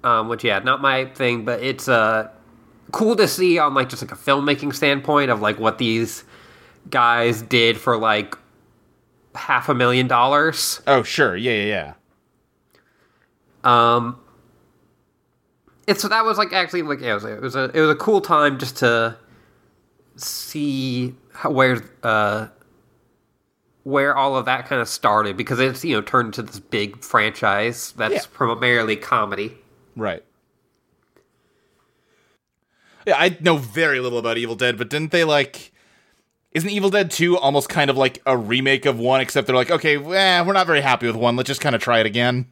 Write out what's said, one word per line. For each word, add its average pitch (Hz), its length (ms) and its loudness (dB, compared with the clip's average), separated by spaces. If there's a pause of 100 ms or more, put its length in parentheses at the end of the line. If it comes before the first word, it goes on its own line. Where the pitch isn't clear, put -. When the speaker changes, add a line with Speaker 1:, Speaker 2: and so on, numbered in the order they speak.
Speaker 1:
Um, 113 240 2
which, 113 160 -6
yeah, 104 160 2
not 131 220 -2
my 131 240 0
thing, 123 400 -4
but 120 180 -4
it's, 131 240 -6
uh, 110 420 2 (640)
cool 226 240 0
to 202 120 4
see 180 300 2
on, 147 160 2
like, 127 160 0
just, 131 140 -12
like, - 80 -14
a - 40 -14
filmmaking 143 600 0
standpoint 139 560 2
of, 107 100 0
like, 104 160 0
what 110 220 -2
these 113 440 -2 (680)
guys 120 500 2
did 117 380 2
for, 120 180 0
like, 107 380 0 (1000)
half - 340 -2
a 147 60 0
million 127 340 2
dollars. 139 800 0
Speaker 2:
Oh, 135 160 4
sure. 113 320 0
Yeah, 120 160 -4
yeah, 101 420 -2 (1700)
yeah. 120 300 4
Speaker 1:
Um, 120 220 -4 (1700)
it's, 202 200 0
that 220 160 0
was, 220 140 0
like, 202 160 -2
actually, 175 300 -2
like, 147 180 -6
yeah, 120 100 -2
it 104 40 2
was, 104 100 -6
it 107 160 -10
was 127 160 -8
a, 135 60 0 (100)
it 160 80 4
was 156 80 6
a 147 60 2
cool 208 260 2
time 147 360 2
just 127 200 -8
to 113 400 2 (1000)
see 131 1000 -6 (200)
how, - 180 -4
where, 127 300 4 (220)
uh, 107 440 0 (1400)
where 139 320 0
all 135 220 0
of 120 80 -2
that 127 240 -4
kinda 123 160 -2
started, 104 500 0
because 117 240 -4
it's, 131 240 0
you 165 120 -2
know, 107 60 0
turned 120 260 0
into 110 160 -10
this 104 180 -16
big 104 420 -6
franchise 110 960 -2
that's 113 160 -2
Speaker 2:
Yeah. - 80 -4 (100)
Speaker 1:
primarily 117 640 0
comedy. 107 640 -4 (400)
Speaker 2:
Right. 104 260 -6 (2750)
Yeah, 185 120 2
I 175 240 2
know 165 160 4
very 135 420 0
little 123 180 -4
about 113 200 -2
Evil 117 180 -4
Dead, 120 220 0
but 113 120 -6
didn't 151 220 -4
they, 170 120 2
like, 147 480 -2 (800)
isn't 165 180 -4
Evil 202 200 0
Dead 190 220 0
two 175 260 2
almost 139 320 2
kind 147 200 0
of 131 80 2
like 131 280 0
a 131 120 4
remake 127 480 0
of 131 120 2
one, 127 240 2
except 117 240 -2
they're 127 100 0
like, 123 140 2
"Okay, 156 280 2
eh, 180 440 2
we're 180 120 0
not 185 120 2
very 156 160 2
happy 127 240 0
with 113 100 0
one, 120 200 0
let's 123 120 -2
just 135 140 -6
kinda 131 160 0
try 117 220 2
it 110 60 2
again"? 120 460 0